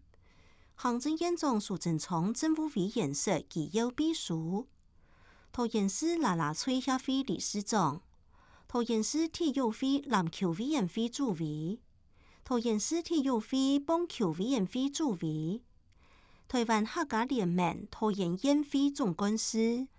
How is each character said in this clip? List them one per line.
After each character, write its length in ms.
行 240
政 180
院 180
长 240
苏 180
贞 200
昌 360
政 220
务 200
委 200
员 180
室 360
机 240
要 160
秘 240
书， 540
桃 140
园 240
市 280
啦 180
啦 180
队 260
协 180
会 260
理 160
事 240
长， 380
桃 160
园 200
市 240
体 240
育 100
会 440
篮 260
球 200
委 140
员 220
会 220
主 240
委， 460
桃 160
园 200
市 220
体 220
育 80
会 480
棒 280
球 260
委 120
员 220
会 200
主 340
委， 420
台 180
湾 200
客 180
家 220
联 220
盟 440
桃 200
园 260
县 260
会 260
总 240
干 240
事， 500